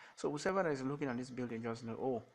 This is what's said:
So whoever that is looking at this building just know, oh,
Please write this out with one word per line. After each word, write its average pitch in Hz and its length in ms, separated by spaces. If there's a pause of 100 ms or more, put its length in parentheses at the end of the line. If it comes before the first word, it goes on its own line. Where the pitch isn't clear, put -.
(160)
So 151 160
whoever 190 320
that 165 80
is 135 100
looking 143 260
at 123 80
this 123 140
building 117 320
just 117 220
know, 113 180
oh, 120 220 (120)